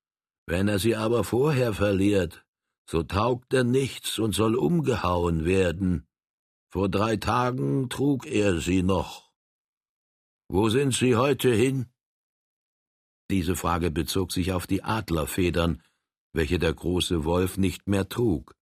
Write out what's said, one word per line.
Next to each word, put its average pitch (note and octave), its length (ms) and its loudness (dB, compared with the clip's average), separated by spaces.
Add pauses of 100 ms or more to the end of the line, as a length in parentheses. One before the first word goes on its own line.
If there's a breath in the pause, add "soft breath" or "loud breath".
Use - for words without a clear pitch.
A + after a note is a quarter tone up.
(460)
Wenn F#2 220 0
er G#2 100 0
sie A2 160 0
aber A2 300 0
vorher B2+ 500 0
verliert, G2 720 2 (440)
so E2+ 140 0
taugt A2 500 -2
er B2+ 120 2
nichts B2 560 -2
und A2 120 0
soll A2 220 2
umgehauen F2+ 920 0
werden. F2+ 640 0 (640)
Vor G2 180 -2
drei G#2+ 280 0
Tagen B2+ 720 0
trug C3 380 0
er G2+ 340 2
sie F2+ 220 2
noch. F2+ 500 -2 (1160)
Wo G#2+ 200 2
sind C3 260 0
sie B2+ 220 2
heute B2+ 360 2
hin?" B2+ 340 2 (1400)
Diese F2+ 260 0
Frage E2+ 340 -2
bezog F#2 420 -2
sich F#2+ 200 -2
auf F2+ 140 -4
die G2 180 -4
Adlerfedern, E2+ 960 -2 (520 soft breath)
welche D#2+ 240 0
der D#2+ 160 0
große F2 500 -2
Wolf F2+ 320 0
nicht F#2+ 320 -2
mehr G2 180 0
trug. A2 560 -2